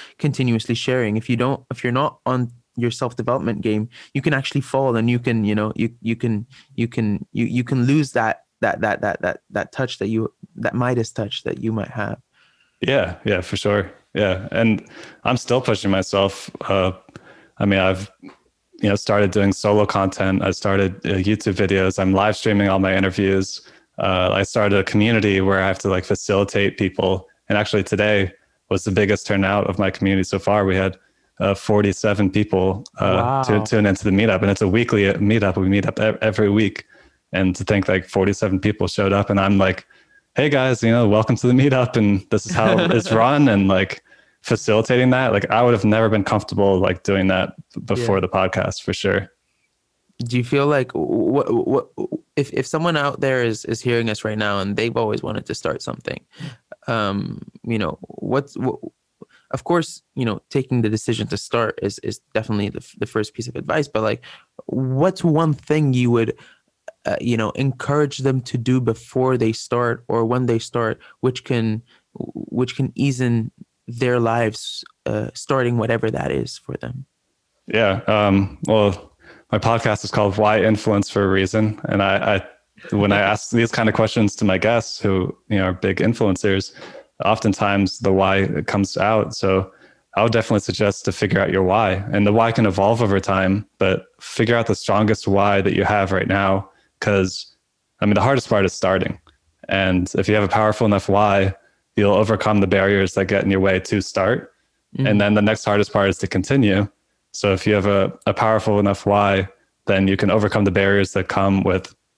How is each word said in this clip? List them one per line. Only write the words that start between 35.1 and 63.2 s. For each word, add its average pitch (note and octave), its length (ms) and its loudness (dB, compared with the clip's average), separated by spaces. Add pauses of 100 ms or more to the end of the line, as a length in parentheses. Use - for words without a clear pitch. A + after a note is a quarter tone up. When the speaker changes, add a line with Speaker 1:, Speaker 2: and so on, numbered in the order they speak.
Speaker 2:
meetup. G2+ 420 0
We F#2+ 120 0
meet G2 180 2
up - 120 -4
ev-, A2 240 0
every G#2+ 260 2
week. G#2 380 0 (460)
And F#2 240 0
to G2 80 -8
think, G2+ 220 0
like, F#2+ 200 0
forty-seven G2 540 0
people G2 280 0
showed G2 240 0
up, G2+ 180 0
and G2+ 80 2
I'm G2 200 2
like, F#2+ 280 0 (500)
"Hey D3 120 2
guys, C3 340 0
you A2+ 80 2
know, A#2 180 4
welcome G#2+ 280 2
to B2 100 -2
the B2 60 4
meetup, C3 440 2
and G2+ 340 2
this G#2+ 160 0
is - 60 -10
how A2 260 2
Speaker 1:
<laughs> E3+ 180 2
Speaker 2:
it's A2+ 160 -2
run," C3 360 4
and, G2+ 200 4
like, F#2+ 340 0 (400)
facilitating A#2+ 680 2
that. B2+ 220 2
Like, G2+ 180 0
I A2+ 120 4
would A#2+ 100 6
have A2 120 2
never A2 240 4
been G#2 160 2
comfortable, G2 540 2
like, F#2+ 260 0
doing F#2+ 240 2
that F#2 260 0 (200)
b-, - 80 -12
before G#2 340 -2
Speaker 1:
Yeah. F2 40 0
Speaker 2:
the F2+ 80 -2
podcast, - 540 -2
for - 100 -4
sure. G2 380 -2 (880)
Speaker 1:
Do A#2+ 180 -6
you B2 80 0
feel C#3 220 0
like, C#3 260 0
what, G#2+ 540 0 (200)
what, C3 220 0 (480)
if, C#3 160 -2
if - 140 -2
someone D#3+ 300 -2
out C#3+ 240 -2
there C3 220 0
is, A2+ 220 -2
is - 160 -6
hearing A#2 300 0
us - 140 -6
right G#2+ 140 -4
now G#2 200 -2
and G2+ 180 -4
they've A2+ 200 -2
always A2 260 -2
wanted - 240 -8
to - 80 -8
start - 280 -6
something, - 380 -10 (680)
um, G2+ 540 -4 (220)
you A2+ 160 -4
know, F2+ 240 -4
what's, B2 540 -6
what, B2+ 200 -4 (760)
of - 140 -8
course, - 380 -2 (120)
you C3+ 100 -4
know, A2 240 -2
taking B2+ 340 0
the G#2+ 60 2
decision A2 400 -2
to G2+ 80 -6
start - 460 -4
is, G2+ 160 -4
is - 220 -8 (140)
definitely G#2+ 360 -2
the - 80 -10
f-, - 200 -16
the A#2+ 80 -4
first - 280 -4